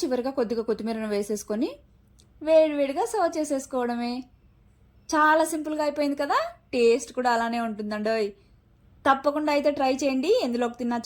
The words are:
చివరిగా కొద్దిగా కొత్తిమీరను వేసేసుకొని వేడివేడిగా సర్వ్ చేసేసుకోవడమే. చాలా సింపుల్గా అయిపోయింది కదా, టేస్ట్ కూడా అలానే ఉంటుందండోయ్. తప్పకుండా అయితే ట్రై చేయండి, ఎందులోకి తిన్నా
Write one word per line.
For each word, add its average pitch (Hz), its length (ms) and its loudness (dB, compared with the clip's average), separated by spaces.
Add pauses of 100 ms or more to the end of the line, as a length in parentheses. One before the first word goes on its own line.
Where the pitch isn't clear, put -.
చివరిగా 254 360 -2
కొద్దిగా 226 320 -2
కొత్తిమీరను 220 460 -4
వేసేసుకొని 214 540 -4 (800)
వేడివేడిగా 302 640 4
సర్వ్ 349 260 0
చేసేసుకోవడమే. 247 760 -4 (1000)
చాలా 311 380 6
సింపుల్గా 311 360 -4
అయిపోయింది 285 360 -2
కదా, 370 160 0 (340)
టేస్ట్ 240 440 4
కూడా 247 180 0
అలానే 233 320 -2
ఉంటుందండోయ్. 214 640 -2 (760)
తప్పకుండా 294 480 2
అయితే 294 220 2
ట్రై 269 240 2
చేయండి, 277 300 0 (140)
ఎందులోకి 240 360 -2
తిన్నా 240 240 -2